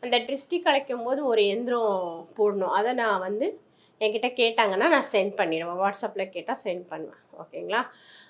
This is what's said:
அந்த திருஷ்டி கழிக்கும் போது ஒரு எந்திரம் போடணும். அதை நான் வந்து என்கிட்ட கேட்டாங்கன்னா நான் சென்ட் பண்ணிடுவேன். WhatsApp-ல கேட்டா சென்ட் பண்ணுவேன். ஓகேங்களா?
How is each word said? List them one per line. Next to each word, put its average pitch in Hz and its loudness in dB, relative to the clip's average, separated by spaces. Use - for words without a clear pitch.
அந்த 240 2
திருஷ்டி 277 -4
கழிக்கும் 269 2
போது 277 -2
ஒரு 226 4
எந்திரம் 202 -2
போடணும். 202 2
அதை 214 2
நான் 226 0
வந்து 208 -2
என்கிட்ட 214 0
கேட்டாங்கன்னா 226 2
நான் 285 4
சென்ட் 202 2
பண்ணிடுவேன். 170 -2
WhatsApp-ல 196 -4
கேட்டா 185 -8
சென்ட் 180 -6
பண்ணுவேன். 160 -12
ஓகேங்களா? 175 -4